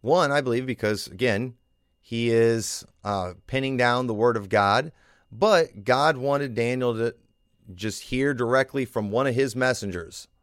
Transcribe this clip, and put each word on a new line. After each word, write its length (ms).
one, 300
I 100
believe, 240
because, 420
again, 480
he 320
is, 540
uh, 300
pinning 320
down 300
the 80
word 220
of 120
God, 420
but 520
God 320
wanted 400
Daniel 400
to 180
just 300
hear 300
directly 520
from 260
one 160
of 80
his 200
messengers 760